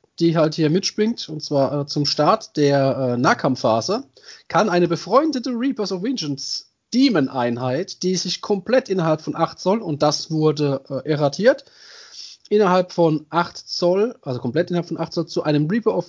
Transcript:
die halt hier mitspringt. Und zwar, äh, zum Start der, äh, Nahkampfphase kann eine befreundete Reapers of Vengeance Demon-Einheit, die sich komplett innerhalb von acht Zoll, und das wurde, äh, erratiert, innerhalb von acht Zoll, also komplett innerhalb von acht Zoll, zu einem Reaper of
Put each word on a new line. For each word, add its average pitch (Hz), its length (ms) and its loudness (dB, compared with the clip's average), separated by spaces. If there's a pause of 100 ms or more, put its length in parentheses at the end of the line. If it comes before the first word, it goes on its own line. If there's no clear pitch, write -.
(180)
die 165 180 2
halt 156 180 2
hier 156 160 0
mitspringt. 214 580 -2
Und 156 120 -10
zwar, 143 420 0
äh, 143 40 -6
zum 147 180 -4
Start 165 520 0
der, 139 400 2
äh, 127 200 0
Nahkampfphase 135 880 0 (440)
kann 202 200 2
eine 175 200 2
befreundete 247 640 0
Reapers 226 420 -4
of 180 100 -4
Vengeance 160 640 -6 (260)
Demon-Einheit, 131 1080 0
die 185 140 0
sich - 260 -6
komplett 208 460 0
innerhalb 160 340 0
von 151 140 -8
acht 165 240 -4
Zoll, 208 200 0
und 151 220 -4
das 147 300 0
wurde, 147 560 0
äh, 139 200 -6
erratiert, 156 560 2 (840)
innerhalb 185 440 4
von 156 380 2
acht 170 260 -2
Zoll, 196 640 -2
also 123 180 -8
komplett 135 320 -2
innerhalb 175 180 -2
von 156 120 -8
acht 160 140 -8
Zoll, 160 120 -2
zu - 160 -4
einem 151 260 0
Reaper 214 280 0
of 175 120 -4